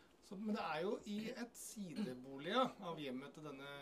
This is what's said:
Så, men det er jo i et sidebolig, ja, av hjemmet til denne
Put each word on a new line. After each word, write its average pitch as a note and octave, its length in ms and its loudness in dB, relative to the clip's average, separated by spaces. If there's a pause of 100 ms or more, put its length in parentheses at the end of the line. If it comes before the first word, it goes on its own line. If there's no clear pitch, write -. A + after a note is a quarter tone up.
(240)
Så, - 160 -8
men G#3 160 4
det G#3 80 2
er D#3+ 200 4
jo G#3 220 4
i G#3+ 240 0
et A#3+ 240 -4
sidebolig, C#3 1000 -4
ja, B3+ 160 8 (120)
av E3+ 160 -2
hjemmet C3+ 360 -2
til D#3 100 -10
denne C#3 220 -6 (160)